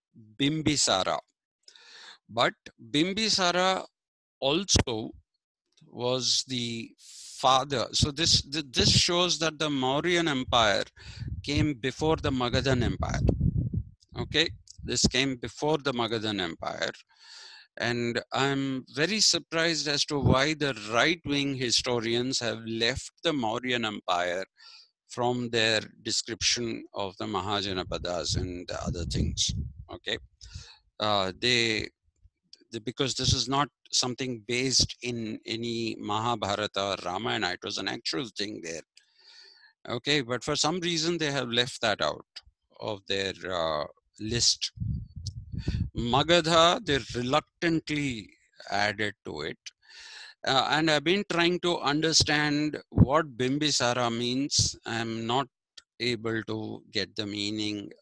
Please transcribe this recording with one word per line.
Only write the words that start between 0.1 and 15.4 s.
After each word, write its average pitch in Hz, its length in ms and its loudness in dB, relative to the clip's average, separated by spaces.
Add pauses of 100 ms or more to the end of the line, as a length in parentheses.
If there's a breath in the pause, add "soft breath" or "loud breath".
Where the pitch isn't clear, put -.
Bimbisara? 135 800 2 (1120 loud breath)
But 120 240 0 (380)
Bimbisara 185 960 2 (540)
also 135 720 0 (760)
was 123 600 0
the 120 440 -6 (480)
father. 131 520 4
So - 200 2
this, 151 320 2
th-, 143 280 -6
this 190 200 4
shows 175 480 4
that 156 180 0
the 156 120 0
Mauryan 147 600 2
Empire 117 560 4 (580 loud breath)
came 151 300 2
before 135 440 0
the 147 140 -2
Magadhan 127 520 2
Empire. - 380 -2 (960)
Okay, 156 320 0 (340)
this - 240 2
came 131 300 2
before 147 400 -2